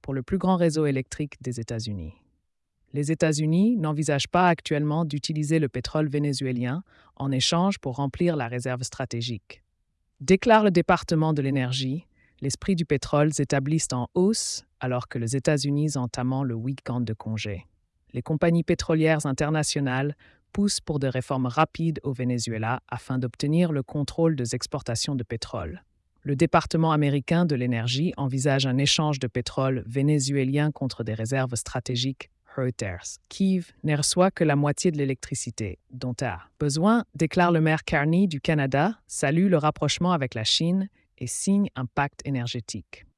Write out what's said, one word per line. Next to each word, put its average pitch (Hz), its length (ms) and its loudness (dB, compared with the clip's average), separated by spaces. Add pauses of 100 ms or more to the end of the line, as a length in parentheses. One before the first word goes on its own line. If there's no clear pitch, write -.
pour 135 100 -6
le 135 100 -2
plus 190 140 -2
grand 185 200 4
réseau 156 280 2
électrique 139 560 -2
des 127 180 -6
États-Unis. 110 540 -6 (800)
Les 147 200 -2
États-Unis 160 640 2
n'envisagent 151 520 0
pas 180 200 4
actuellement 151 560 0
d'utiliser 151 540 -2
le 147 100 2
pétrole 147 400 -2
vénézuélien 135 760 -2 (340)
en 139 140 -4
échange 170 480 2
pour 127 180 -6
remplir 151 400 0
la 123 120 -4
réserve 123 360 -4
stratégique. 120 760 -8 (580)
Déclare 214 440 6
le 202 60 6
département 160 640 4
de 143 80 0
l'énergie, 135 640 -2 (340)
l'esprit 143 340 -2
du 170 120 -2
pétrole 151 480 2
s'établissent 143 580 0
en 123 220 -2
hausse - 500 0 (140)
alors 123 300 -4
que 123 100 -8
les 117 180 -2
États-Unis 143 600 0
entament 127 480 -2
le 120 100 -2
week-end 123 460 -6
de 113 140 -2
congé. 107 520 -6 (460)
Les 123 100 -6
compagnies 170 400 2
pétrolières 160 600 2
internationales 147 920 0 (380)
poussent 202 280 0
pour 151 180 -4
des 135 100 0
réformes 127 380 -2
rapides 156 560 0
au 143 100 -4
Venezuela 120 760 -2
afin 127 300 -6
d'obtenir 156 540 0
le 139 100 -2
contrôle 156 540 0
des 123 180 -4
exportations 127 600 -4
de 120 100 -4
pétrole. 117 580 -8 (400)
Le 139 120 -2
département 160 580 2
américain 147 540 2
de 147 80 0
l'énergie 123 640 0
envisage 135 500 0
un 127 120 0
échange 143 400 0
de 127 80 -4
pétrole 131 600 -2
vénézuélien 139 840 0
contre 123 320 -6
des 107 100 -4
réserves 123 420 -2
stratégiques. 127 720 -6 (260)
Reuters. 117 600 -6 (100)
Kyiv 190 440 0 (120)
ne 151 100 2
reçoit 180 360 2
que - 120 -2
la 147 140 4
moitié 147 340 2
de 151 60 -4
l'électricité 127 840 -4 (120)
dont 127 320 -8
a 98 180 -4 (180)
besoin, 170 460 2 (100)
déclare 175 380 4
le 160 80 4
maire 156 240 2
Carney 160 440 2
du 147 120 -4
Canada, 147 680 2
salue 165 420 2
le 170 100 4
rapprochement 151 540 0
avec 139 200 -2
la 110 100 -4
Chine 180 460 0 (300)
et 131 80 -6
signe 196 500 0
un 131 80 -4
pacte - 400 -4
énergétique. 123 800 -6 (140)